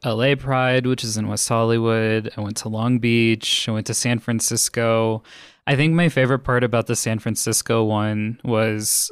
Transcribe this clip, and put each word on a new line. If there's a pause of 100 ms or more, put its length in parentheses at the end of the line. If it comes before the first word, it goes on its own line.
L
A
Pride,
which
is
in
West
Hollywood.
I
went
to
Long
Beach.
I
went
to
San
Francisco. (440)
I
think
my
favorite
part
about
the
San
Francisco
one
was